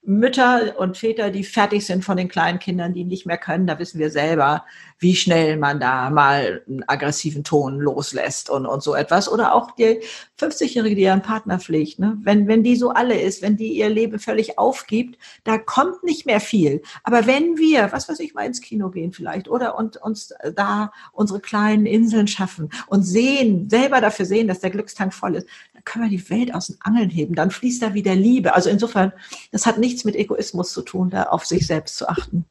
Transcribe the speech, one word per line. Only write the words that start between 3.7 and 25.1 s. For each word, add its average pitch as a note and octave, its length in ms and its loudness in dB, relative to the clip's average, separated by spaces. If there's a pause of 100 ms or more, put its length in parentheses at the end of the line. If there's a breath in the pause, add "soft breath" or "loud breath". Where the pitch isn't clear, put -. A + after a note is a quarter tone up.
wissen E3 220 -8
wir D3+ 100 0
selber, D3+ 540 2 (340 loud breath)
wie F3+ 160 4
schnell E3 420 4
man D3 220 0
da C3 320 0
mal C#3 580 4
einen C3 200 -8
aggressiven D3 560 -4
Ton C#3 340 0
loslässt C#3 720 -4
und, C3+ 160 -2
und C#3+ 160 -4
so D3 140 -2
etwas. E3 340 0
Oder G#3+ 240 2
auch - 180 0
die A3+ 280 2 (360 loud breath)
fünfzigjährige, A#3+ 600 -2
die G3 60 2
ihren F#3+ 200 4
Partner G#3 380 -4
pflegt, D#3 400 -4
ne? G#3 220 0
Wenn, G#3 260 4
wenn A3 160 4
die A#3+ 120 4
so A#3+ 140 2
alle A3+ 300 2
ist, F#3+ 220 -2
wenn G#3 140 2
die A3 220 -4
ihr G#3+ 120 2
Leben A3 280 0
völlig G#3+ 400 -2
aufgibt, B3 600 0 (260 loud breath)
da A3 140 2
kommt C#4+ 440 -2
nicht E4+ 240 -2
mehr A3 140 2
viel. D3+ 420 0 (220 loud breath)
Aber A#3 220 4
wenn D4+ 300 2
wir, D4+ 360 4
was - 160 -6
weiß D#4 120 -6
ich, D#4 140 -10
mal - 120 -4
ins B3 140 -8
Kino G3+ 300 -4
gehen F3+ 220 -6
vielleicht F#3 360 -8
oder A#3+ 300 -2
und A3 200 -6
uns - 340 -8 (240)
da G#3 340 -2 (220 loud breath)
unsere G#3 280 -2
kleinen G#3+ 460 2
Inseln A3 400 4
schaffen F3+ 440 -6 (180 loud breath)
und G3+ 140 2
sehen, A3+ 680 2
selber C4 300 4
dafür G#3+ 260 0
sehen, G#3+ 220 2
dass F#3 120 -4
der F#3 100 -2
Glückstank G3 440 -6